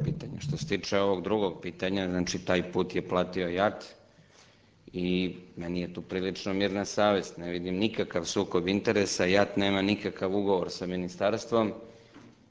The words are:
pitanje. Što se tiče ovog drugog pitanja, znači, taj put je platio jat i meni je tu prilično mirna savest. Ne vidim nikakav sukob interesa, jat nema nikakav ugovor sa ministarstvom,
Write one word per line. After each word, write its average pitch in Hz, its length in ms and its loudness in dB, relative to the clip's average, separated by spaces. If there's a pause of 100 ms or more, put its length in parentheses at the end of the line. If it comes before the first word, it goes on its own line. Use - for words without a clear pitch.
pitanje. - 360 -4
Što 110 180 -4
se - 100 -6
tiče 98 320 0
ovog 98 240 2
drugog 95 380 0
pitanja, 95 480 -2
znači, 90 360 -2
taj 90 260 2
put 92 240 0
je 87 120 -2
platio 90 400 0
jat 95 380 0 (1080)
i 90 420 0 (200)
meni 87 260 -4
je 87 120 -6
tu - 80 -8
prilično 95 520 -4
mirna 98 320 0
savest. 101 520 2
Ne 85 140 -8
vidim 90 240 -2
nikakav 98 480 0
sukob 90 440 0
interesa, 101 580 2
jat 98 320 4
nema 98 240 4
nikakav 98 540 0
ugovor 95 360 2
sa 90 140 -8
ministarstvom, 98 840 0 (800)